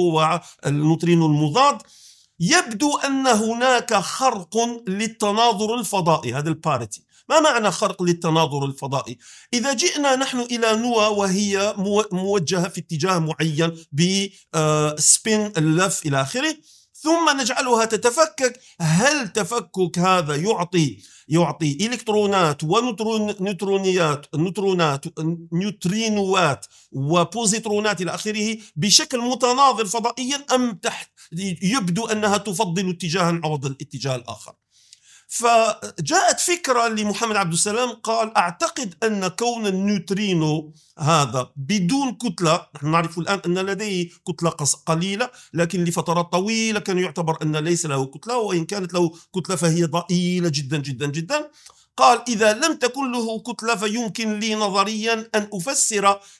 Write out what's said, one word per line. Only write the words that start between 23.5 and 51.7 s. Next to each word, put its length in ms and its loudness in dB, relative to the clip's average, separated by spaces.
نوترونات، 680 0
نيوترينوات 1120 0
وبوزيترونات 1080 0
إلى 140 -4
آخره 420 -4
بشكل 420 2
متناظر 680 2
فضائيا، 580 -4
أم 180 0
تحت، 380 -8
يبدو 440 0
أنها 300 0
تفضل 540 -2
اتجاها 540 0
عوض 220 -4
الاتجاه 500 -6
الآخر؟ 360 -14
فجاءت 1120 0
فكرة 480 0
لمحمد 480 -2
عبد 160 0
السلام، 380 -2
قال: 460 -4
"أعتقد 640 -2
أن 260 0
كون 380 -2
النيوترينو 1080 0
هذا 580 0
بدون 580 0
كتلة"، 600 -2
نحن 160 -4
نعرف 280 0
الآن 280 -2
أن 120 0
لديه 500 -2
كتلة 220 -2
قص-، 240 -2
قليلة، 560 -2
لكن 300 0
لفترات 480 -2
طويلة 480 0
كان 180 -2
يعتبر 440 -2
أن 140 0
ليس 300 0
له 200 0
كتلة، 320 -6
وإن 260 0
كانت 300 -6
له 180 2
كتلة 220 -2
فهي 280 2
ضئيلة 640 0
جدا 280 -2
جدا 300 -4
جدا. 440 -4